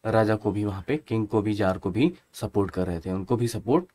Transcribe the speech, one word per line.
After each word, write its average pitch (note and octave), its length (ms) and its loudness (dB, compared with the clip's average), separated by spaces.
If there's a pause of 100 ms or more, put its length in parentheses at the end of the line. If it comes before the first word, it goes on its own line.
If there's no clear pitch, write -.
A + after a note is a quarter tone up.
राजा A2 300 4
को G#2 160 0
भी G#2 140 -2
वहाँ F#2+ 220 -4
पे, D3 100 0
किंग A2 300 -4
को G#2+ 140 2
भी, G#2+ 120 0
जार F#2+ 240 0
को F#2+ 120 -4
भी C3+ 240 2 (200)
सपोर्ट G2+ 380 -2
कर F#2 160 -2
रहे F2 120 -4
थे, F#2 120 -6
उनको F#2+ 240 -2
भी A#2 120 0
सपोर्ट A#2 480 0